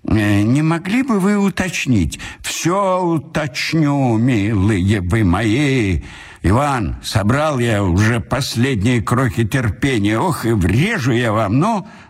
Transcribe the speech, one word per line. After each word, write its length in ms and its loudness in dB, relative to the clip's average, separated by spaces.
Э, 400 2
не 200 2
могли 400 0
бы 180 0
вы 160 2
уточнить?" 840 -2
"Все 640 -2
уточню, 1120 0
милые 840 2
вы 240 0
мои. 800 2
Иван, 600 0
собрал 560 0
я 240 0
уже 380 2
последние 840 0
крохи 440 0
терпения. 720 0
Ох, 280 -2
и 60 2
врежу 600 0
я 200 0
вам. 260 0
Ну, 280 0